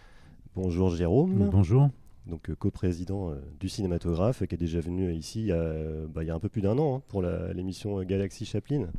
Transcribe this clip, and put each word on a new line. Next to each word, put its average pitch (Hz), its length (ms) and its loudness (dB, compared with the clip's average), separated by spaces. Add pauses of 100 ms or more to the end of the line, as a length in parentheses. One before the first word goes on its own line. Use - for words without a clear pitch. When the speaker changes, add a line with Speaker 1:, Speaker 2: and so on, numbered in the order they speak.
(560)
Speaker 1:
Bonjour 92 340 2
Jérôme. 101 580 4
Speaker 2:
Bonjour. 101 420 6 (360)
Speaker 1:
Donc, 82 240 -8
euh, 76 60 -4
coprésident, 92 760 -2
euh, 71 100 -8 (200)
du 95 80 -4
cinématographe, 90 760 0
qui - 80 -4
est 85 60 -2
déjà 82 220 0
venu 87 320 -2
ici 82 300 -6
il 113 40 -2
y 95 60 2
a, 80 560 -2
bah, 80 160 -6
il - 20 -4
y 80 40 -2
a 82 40 -2
un 82 60 -4
peu 107 80 0
plus 107 120 -4
d'un 98 160 2
an, 139 200 2
hein, 135 100 -8
pour 98 160 -2
la, 87 300 -2
l'émission, 92 480 -4
euh, - 20 -2
Galaxy 98 420 -2
Chaplin. 110 440 -2 (100)